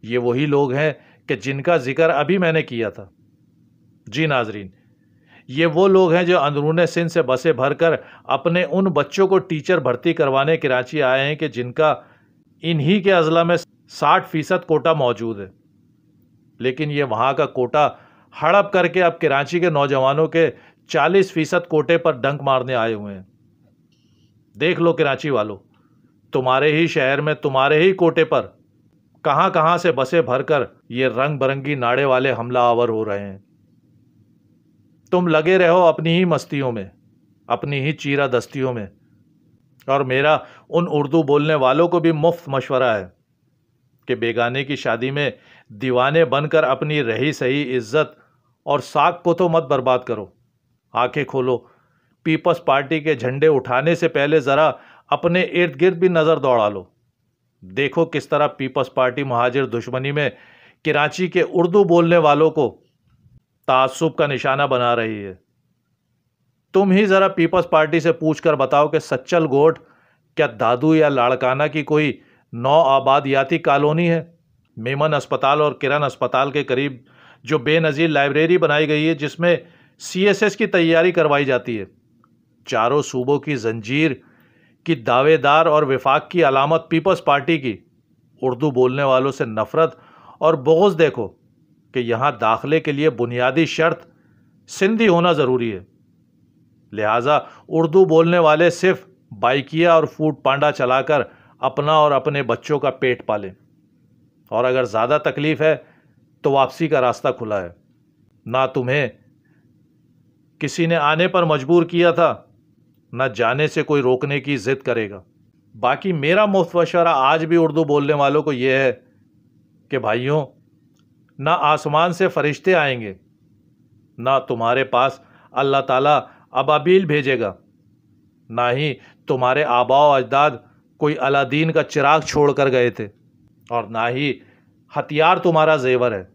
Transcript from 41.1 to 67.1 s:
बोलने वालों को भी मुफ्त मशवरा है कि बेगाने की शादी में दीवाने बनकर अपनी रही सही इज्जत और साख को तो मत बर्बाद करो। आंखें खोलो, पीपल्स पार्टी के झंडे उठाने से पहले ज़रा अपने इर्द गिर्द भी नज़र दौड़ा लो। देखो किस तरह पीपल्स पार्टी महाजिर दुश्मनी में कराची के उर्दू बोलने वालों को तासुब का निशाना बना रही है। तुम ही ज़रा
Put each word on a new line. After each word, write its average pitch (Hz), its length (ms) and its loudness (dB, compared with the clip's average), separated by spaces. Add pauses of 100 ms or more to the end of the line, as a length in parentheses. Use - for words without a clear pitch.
बोलने 147 340 0
वालों 139 300 2
को 175 120 0
भी 165 140 0
मुफ्त 160 360 -2
मशवरा 131 440 -2
है 95 180 -6 (960)
कि 127 80 -2
बेगाने 120 480 -2
की 139 140 -6
शादी 123 340 -4
में 143 220 -4 (380)
दीवाने 131 540 0
बनकर 151 400 0
अपनी 147 380 -2
रही 120 300 -2
सही 135 280 -2 (100)
इज्जत 127 440 -2 (500)
और 143 160 -2
साख 175 420 0
को 170 100 2
तो 175 160 0
मत 165 200 0
बर्बाद 127 340 0
करो। 107 280 -8 (640)
आंखें 127 320 -2
खोलो, 127 320 -4 (680)
पीपल्स 160 420 0
पार्टी 143 340 0
के 151 140 0
झंडे 131 340 0
उठाने 135 460 0
से 170 140 -2
पहले 151 320 0
ज़रा 139 260 2 (440)
अपने 170 320 0
इर्द 170 320 -2
गिर्द 170 240 0
भी 185 100 2
नज़र 160 300 2
दौड़ा 120 300 2
लो। 98 180 -10 (760)
देखो 143 420 -2
किस 160 240 -8
तरह 147 200 0
पीपल्स 131 380 -4
पार्टी 127 360 -2
महाजिर 127 420 0
दुश्मनी 123 460 -6
में 143 200 -2 (540)
कराची 151 420 -2
के 175 140 0
उर्दू 175 420 2
बोलने 170 340 4
वालों 156 340 4
को 151 160 0 (1000)
तासुब 131 460 0
का 156 140 0
निशाना 139 400 -2
बना 123 260 0
रही 113 240 -4
है। 98 160 -12 (1400)
तुम 196 180 2
ही 202 140 4
ज़रा 190 220 4